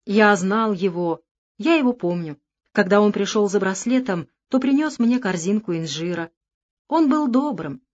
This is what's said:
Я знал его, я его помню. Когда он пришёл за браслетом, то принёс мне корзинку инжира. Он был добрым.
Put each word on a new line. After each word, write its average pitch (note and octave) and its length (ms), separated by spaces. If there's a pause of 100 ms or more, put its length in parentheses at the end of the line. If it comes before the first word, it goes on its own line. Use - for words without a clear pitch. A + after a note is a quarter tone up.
Я G#3 300
знал G#3 380
его, F3 480 (360)
я D#4+ 180
его B3+ 180
помню. F3 460 (320)
Когда G3+ 300
он G#3 100
пришёл G3+ 380
за G3+ 100
браслетом, F#3+ 680 (200)
то C4 100
принёс C#4 400
мне A#3+ 220
корзинку F#3 540
инжира. E3 580 (560)
Он D#4 220
был D4+ 180
добрым. A3+ 540 (140)